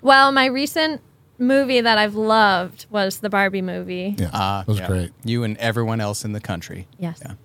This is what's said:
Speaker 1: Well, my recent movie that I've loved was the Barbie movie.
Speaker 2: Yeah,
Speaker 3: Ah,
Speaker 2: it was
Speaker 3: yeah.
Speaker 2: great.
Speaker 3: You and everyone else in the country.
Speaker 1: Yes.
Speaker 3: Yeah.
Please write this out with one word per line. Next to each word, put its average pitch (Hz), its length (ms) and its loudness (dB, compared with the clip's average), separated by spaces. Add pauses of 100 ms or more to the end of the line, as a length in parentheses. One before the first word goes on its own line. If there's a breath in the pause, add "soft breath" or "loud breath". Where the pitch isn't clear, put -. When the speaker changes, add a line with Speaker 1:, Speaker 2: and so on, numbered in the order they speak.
Speaker 1:
Well, 269 300 6
my 262 140 2
recent 294 540 -2 (380)
movie 254 420 2
that 226 180 4
I've 208 160 2
loved 214 760 2
was 196 280 -2
the 208 120 -6
Barbie 196 320 0
movie. 180 560 -6
Speaker 2:
Yeah, 101 140 -4
Speaker 3:
Ah, 98 300 -2
Speaker 2:
it 92 60 -8
was 104 100 0
Speaker 3:
yeah. 92 80 -6
Speaker 2:
great. 90 240 -2 (140)
Speaker 3:
You 117 200 -2
and 107 140 -4
everyone 113 420 -2
else 104 240 -4
in 107 80 -6
the 104 80 -6
country. 90 460 -10 (120)
Speaker 1:
Yes. 170 260 -8
Speaker 3:
Yeah. 156 80 -14 (120)